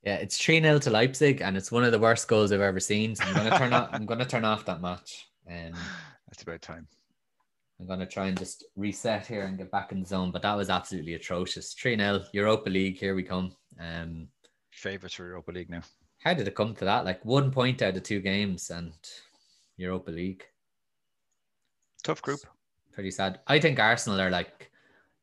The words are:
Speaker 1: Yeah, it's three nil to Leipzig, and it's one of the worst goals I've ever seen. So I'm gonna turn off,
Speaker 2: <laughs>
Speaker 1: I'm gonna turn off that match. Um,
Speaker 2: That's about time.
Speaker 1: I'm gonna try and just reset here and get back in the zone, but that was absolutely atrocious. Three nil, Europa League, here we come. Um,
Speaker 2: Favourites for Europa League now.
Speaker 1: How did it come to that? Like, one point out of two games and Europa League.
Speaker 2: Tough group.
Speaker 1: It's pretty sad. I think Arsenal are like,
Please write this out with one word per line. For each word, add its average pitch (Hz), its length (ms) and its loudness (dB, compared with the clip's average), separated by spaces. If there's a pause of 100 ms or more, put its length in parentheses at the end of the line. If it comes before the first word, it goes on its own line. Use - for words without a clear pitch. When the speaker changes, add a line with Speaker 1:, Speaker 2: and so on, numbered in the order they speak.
Speaker 1:
Yeah, 101 140 0
it's - 220 -6
three 160 220 6
nil 151 200 8
to 139 100 0
Leipzig, 131 520 4
and 95 140 0
it's - 160 -4
one 120 120 4
of 120 80 6
the 110 60 4
worst 113 300 4
goals 107 240 6
I've 98 80 4
ever 95 200 2
seen. 107 360 0
So - 80 -4
I'm 95 100 -4
gonna 110 240 4
turn 123 140 4
off, 120 160 2
Speaker 2:
<laughs> - 40 -10
Speaker 1:
I'm 110 140 -6
gonna 117 180 -2
turn 120 200 -2
off 107 220 0
that 87 140 -4
match. - 480 -10 (180)
Um, 85 260 -12 (560)
Speaker 2:
That's - 140 -20
about 85 200 -12
time. 82 240 -16 (920)
Speaker 1:
I'm 90 80 -14
gonna 92 200 -4
try 95 200 -4
and 95 120 -2
just - 260 -10 (120)
reset 101 500 -4
here 101 180 -6
and 95 140 -8
get 92 120 -12
back 98 220 -4
in 95 80 -4
the 90 60 -6
zone, 92 240 -2
but 87 120 -6
that 104 120 0
was 98 160 -2
absolutely 85 440 -4
atrocious. 87 600 -6
Three 120 220 -2
nil, 101 360 0
Europa 107 380 2
League, 95 280 0
here 98 160 -2
we 92 80 -2
come. 92 320 -4 (240)
Um, 82 500 -10 (420)
Speaker 2:
Favourites 95 440 -10
for 90 120 -14
Europa 90 260 -12
League 87 180 -10
now. 82 120 -8 (360)
Speaker 1:
How 170 160 2
did 107 140 0
it - 60 -6
come 110 220 0
to - 100 -4
that? 107 180 4
Like, 92 200 -4
one 135 260 4
point 127 320 2
out 92 140 2
of 92 60 -6
two 101 180 -2
games 98 500 -2
and 85 220 -8 (840)
Europa 92 340 -4
League. 92 340 -6 (1600)
Speaker 2:
Tough - 200 -2
group. 143 180 -6
Speaker 1:
It's - 540 -20
pretty 95 160 -6
sad. 95 360 -2
I 147 120 4
think 147 200 4
Arsenal 110 420 2
are 92 100 2
like, - 400 -4 (520)